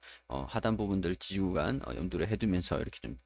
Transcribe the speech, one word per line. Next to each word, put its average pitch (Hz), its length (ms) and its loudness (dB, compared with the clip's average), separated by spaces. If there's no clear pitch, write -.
어, 67 220 -4
하단 113 280 2
부분들 98 400 2
지지 - 220 -4
구간, 92 480 2
어, 60 80 -4
염두를 87 340 0
해두면서 92 500 2
이렇게 - 220 -6
좀 - 240 -8